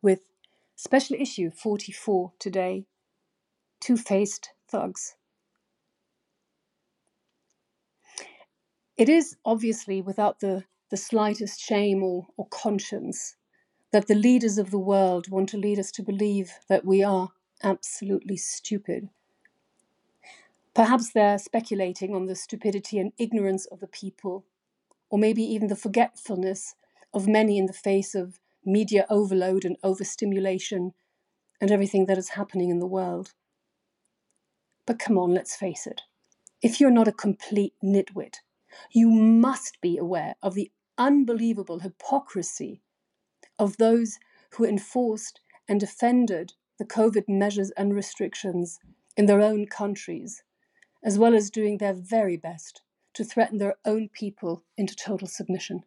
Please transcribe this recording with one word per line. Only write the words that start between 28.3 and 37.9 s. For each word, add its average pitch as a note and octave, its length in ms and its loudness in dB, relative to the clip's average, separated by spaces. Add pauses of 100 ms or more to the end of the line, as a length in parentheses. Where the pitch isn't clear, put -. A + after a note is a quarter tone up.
media G3+ 440 2
overload F#3+ 560 2
and F3 200 -4
overstimulation F#3+ 1080 -4 (680)
and G3 100 4
everything G3 360 4
that F#3+ 120 2
is F#3 120 -8
happening F#3+ 400 -4
in F3 100 0
the F3+ 80 -4
world. F#3 460 -6 (1500)
But A#3 140 -2
come A3 180 0
on, F3+ 160 2
let's F#3 220 -2
face F3+ 320 -8
it. - 160 -14 (580)
If A3+ 200 0
you're C#4 100 4
not A3+ 160 6
a G#3+ 60 2
complete G3+ 680 -2
nitwit, - 580 -2 (520)